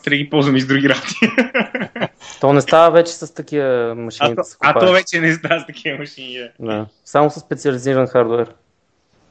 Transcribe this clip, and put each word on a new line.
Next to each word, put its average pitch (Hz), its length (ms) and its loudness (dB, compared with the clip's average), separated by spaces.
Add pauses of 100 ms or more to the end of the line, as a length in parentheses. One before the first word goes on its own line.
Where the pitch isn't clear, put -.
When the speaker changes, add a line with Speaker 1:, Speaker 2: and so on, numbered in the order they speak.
Speaker 1:
да 143 60 0
ги 143 140 -4
ползваме 143 280 2
и 131 40 2
с 131 60 -6
други 139 220 2
работи. - 260 -2 (1160)
<laughs> - 100 -20
Speaker 2:
То 139 120 4
не 143 80 4
става 165 300 6
вече 170 200 4
с - 220 -14
такива 131 640 -4
машини 117 320 -4
Speaker 1:
А - 20 -2
Speaker 2:
да 117 60 -4
Speaker 1:
то, 110 80 -4
Speaker 2:
се - 160 -20
Speaker 1:
а 143 140 2
то - 60 2
Speaker 2:
купаят. 185 160 4
Speaker 1:
вече 180 260 -2
не 160 120 2
става 160 260 -2
с 143 60 -12
такива 147 320 -10
машини, 131 400 -16 (220)
да. 123 80 -10
Speaker 2:
Да, 107 180 -4 (200)
само 147 240 0
с 147 100 -10
специализиран 131 680 -2
хардуер. 117 400 0 (840)